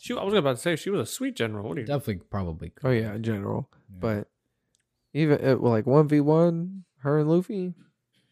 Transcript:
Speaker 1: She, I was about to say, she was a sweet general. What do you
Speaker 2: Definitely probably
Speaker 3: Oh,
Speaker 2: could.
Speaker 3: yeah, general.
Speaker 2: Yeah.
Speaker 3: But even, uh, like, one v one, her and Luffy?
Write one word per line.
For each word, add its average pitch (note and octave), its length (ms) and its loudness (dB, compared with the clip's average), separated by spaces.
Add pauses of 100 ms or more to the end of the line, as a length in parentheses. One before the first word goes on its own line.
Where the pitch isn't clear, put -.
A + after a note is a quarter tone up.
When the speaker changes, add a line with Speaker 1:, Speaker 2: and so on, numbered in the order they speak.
Speaker 1:
She, B3 160 -8
I - 80 -6
was G3 80 -2
about C#3 240 2
to - 60 -12
say, E3+ 120 0
she E3+ 140 -6
was F#3+ 180 0
a - 60 -12
sweet B3+ 240 -6
general. G#2+ 320 -4
What D#3+ 60 -6
do C#3+ 80 -6
you G#2+ 40 -10
Speaker 2:
Definitely A2+ 440 -4
probably E2+ 380 -6 (100)
Speaker 3:
Oh, C3 100 -2
Speaker 2:
could. C3 100 2
Speaker 3:
yeah, A2 200 -4
general. A2 500 -4 (220)
Speaker 2:
Yeah. F#2+ 100 -20
Speaker 3:
But G#2+ 280 -2 (840)
even, D3 340 2
uh, C3 120 6
like, A2+ 260 2
one C#3+ 240 6
v D3 120 4
one, E3+ 640 2 (160)
her C#3+ 180 0
and D3+ 100 0
Luffy? F3+ 460 0 (580)